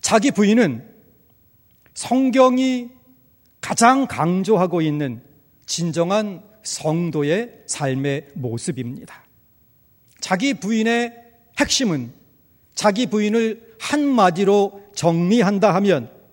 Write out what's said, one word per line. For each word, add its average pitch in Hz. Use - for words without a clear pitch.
자기 220
부인은 202
성경이 254
가장 254
강조하고 180
있는 147
진정한 170
성도의 160
삶의 139
모습입니다. 123
자기 214
부인의 226
핵심은 160
자기 214
부인을 214
한마디로 202
정리한다 185
하면 180